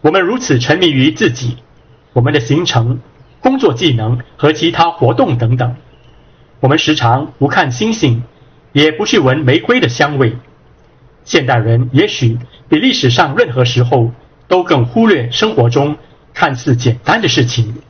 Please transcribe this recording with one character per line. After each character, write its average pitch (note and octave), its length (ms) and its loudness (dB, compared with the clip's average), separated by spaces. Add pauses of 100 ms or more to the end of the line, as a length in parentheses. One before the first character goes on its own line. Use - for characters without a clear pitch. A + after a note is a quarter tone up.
我 D3+ 80 4
们 F#3 140 2
如 A3+ 160 -2
此 D3 180 0
沉 D3 220 0
迷 F3+ 100 2
于 C#3 220 2
自 E3+ 180 0
己、 A#2+ 280 -6 (560)
我 B2 80 2
们 D3 120 2
的 D3 60 2
行 D#3+ 260 -2
程、 A#2+ 360 -2 (380)
工 C4 200 0
作 E3+ 160 2
技 D#3+ 180 0
能 A#2 300 -2 (120)
和 D3 160 0
其 D#3+ 200 -2
他 E3+ 180 0
活 A#2+ 240 0
动 D#3 240 0
等 A#2+ 200 0
等， B2 180 -4 (840)
我 C3 80 0
们 D3+ 120 2
时 D#3 160 0
常 B2+ 420 0
不 C#3 100 0
看 D3+ 240 0
星 G#3+ 220 -2
星， A#2+ 300 -2 (500)
也 D3+ 180 2
不 G3+ 140 -4
去 G#3+ 140 0
闻 C3 180 2
玫 C3 220 0
瑰 A#3 200 0
的 C#3 80 0
香 C#3+ 300 -2
味。 - 200 0 (840)
现 D3 220 -2
代 B2+ 120 2
人 A#2 360 0
也 E3 140 2
许 A#2+ 320 -2 (280)
比 D#3 120 2
历 B3+ 140 2
史 B2+ 180 0
上 D#3 240 0
任 G3 180 0
何 B2+ 100 0
时 A#2+ 200 0
候 A#2+ 280 0 (360)
都 F3+ 160 2
更 C3 220 2
忽 A3+ 200 0
略 C#3 240 2
生 A3 240 -2
活 A#2+ 160 2
中 C#3+ 280 0 (360)
看 C#3+ 220 -2
似 B2+ 200 0
简 A#2+ 280 -2
单 A3+ 180 0
的 F#3+ 60 -2
事 C3 180 0
情。 A2+ 300 -4 (140)